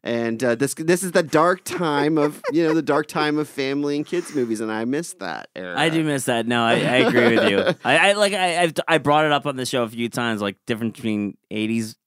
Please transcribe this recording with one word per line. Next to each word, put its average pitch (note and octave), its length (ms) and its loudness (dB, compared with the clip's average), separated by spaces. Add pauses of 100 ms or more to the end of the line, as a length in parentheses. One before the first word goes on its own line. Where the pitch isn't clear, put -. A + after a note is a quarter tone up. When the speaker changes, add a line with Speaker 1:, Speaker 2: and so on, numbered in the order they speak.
Speaker 1:
And, A#2 400 -4
uh, A#2+ 100 2
this, B2 220 -2
this E3+ 260 0
is F#3 120 -6
the F3+ 100 4
dark E3+ 400 2
time D#3 560 0
of, D3 200 0 (140)
you E3 100 2
know, D#3 120 2
the D#3+ 80 2
dark D3 240 0
time D3+ 320 0
of C#3 100 -4
family C#3+ 460 -2
and D3+ 100 -4
kids F3 300 -6
movies, A2+ 260 -2
and A2 100 -4
I A2 140 -4
miss C#3+ 300 -4
that D#2+ 400 -10
era. F2+ 200 -10
Speaker 2:
I D#3 140 0
do D#3+ 140 0
miss C#3+ 220 -2
that. A#2 200 0
No, A#2 180 0
I, A#2 100 4
I A#2+ 240 2
agree A#2+ 380 4
with A2 140 2
you. G2 80 2 (220)
Speaker 1:
<laughs> - 40 -20
Speaker 2:
I, E3 280 4
I, - 20 2
like, G3+ 200 2
I, F3 280 0
I've, E3 120 0 (140)
I D#3+ 120 4
brought D3 260 2
it D3+ 60 2
up C#3+ 160 0
on C#3 80 -4
the B2+ 100 -4
show B2 160 -2
a A2+ 80 -2
few A#2 180 -4
times, A2+ 320 -4
like, G2+ 180 -4 (100)
difference A2+ 300 -4
between G#2 380 -4 (140)
eighties A2 460 -4 (120)